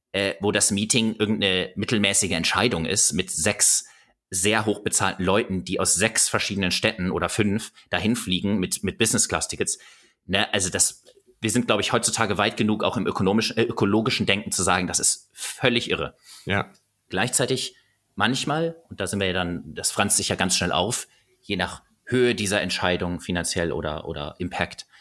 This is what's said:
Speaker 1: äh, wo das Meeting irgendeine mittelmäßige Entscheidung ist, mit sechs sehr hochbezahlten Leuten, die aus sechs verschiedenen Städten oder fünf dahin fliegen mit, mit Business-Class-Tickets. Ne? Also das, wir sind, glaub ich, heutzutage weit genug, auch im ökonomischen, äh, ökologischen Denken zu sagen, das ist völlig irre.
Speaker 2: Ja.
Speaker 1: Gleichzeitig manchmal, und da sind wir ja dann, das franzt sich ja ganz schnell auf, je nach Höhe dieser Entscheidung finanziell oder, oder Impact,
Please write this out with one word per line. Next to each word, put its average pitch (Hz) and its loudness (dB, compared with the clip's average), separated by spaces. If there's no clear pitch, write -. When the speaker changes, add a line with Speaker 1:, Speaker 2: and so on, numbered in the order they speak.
Speaker 1:
äh, 98 -2
wo 101 0
das 101 2
Meeting 110 2
irgendeine 95 0
mittelmäßige 101 0
Entscheidung 85 0
ist, - 2
mit - -2
sechs - 2
sehr 107 2
hochbezahlten 95 0
Leuten, 95 2
die 92 -4
aus - 2
sechs - 2
verschiedenen 98 0
Städten 90 0
oder 85 0
fünf 104 0
dahin 107 0
fliegen 98 0
mit, 90 -4
mit 92 -4
Business-Class-Tickets. - 0
Ne? 98 0
Also 92 0
das, - -2
wir 110 0
sind, 120 2
glaub 107 2
ich, - 0
heutzutage 110 0
weit 104 0
genug, 107 2
auch - 0
im 98 -2
ökonomischen, 107 0
äh, 117 2
ökologischen 110 0
Denken 98 0
zu - 0
sagen, 90 2
das - -2
ist - -2
völlig - -2
irre. 78 -4
Speaker 2:
Ja. 98 -2
Speaker 1:
Gleichzeitig 123 -2
manchmal, 147 2
und 90 -12
da 95 -2
sind 101 -2
wir 95 2
ja 90 0
dann, 87 -2
das - -2
franzt 104 2
sich - 0
ja 98 0
ganz 92 0
schnell 87 0
auf, 92 -2
je 101 -6
nach 90 -4
Höhe 123 2
dieser 98 0
Entscheidung 90 -2
finanziell 87 -2
oder, 78 -4
oder 76 -8
Impact, - -6